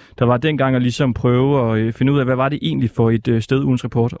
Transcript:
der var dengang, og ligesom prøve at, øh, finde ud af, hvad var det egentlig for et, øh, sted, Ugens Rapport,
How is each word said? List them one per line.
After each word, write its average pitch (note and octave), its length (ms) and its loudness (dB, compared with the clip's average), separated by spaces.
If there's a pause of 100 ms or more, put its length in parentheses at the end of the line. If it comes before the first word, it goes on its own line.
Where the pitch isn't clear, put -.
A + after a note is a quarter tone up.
(180)
der B2 60 0
var A#2+ 120 4
dengang, C3+ 400 0
og B2 40 0
ligesom B2 340 0
prøve B2 580 2
at, A2 60 0
øh, A2 140 -2
finde C3 200 0
ud C#3+ 60 2
af, C3 60 0
hvad B2+ 120 0
var C3 120 0
det C#3+ 140 -4
egentlig C3+ 280 -2
for A2+ 200 2
et, A2+ 180 0
øh, A2+ 140 2
sted, C3+ 220 -2
Ugens B2+ 200 0
Rapport, A#2 360 -2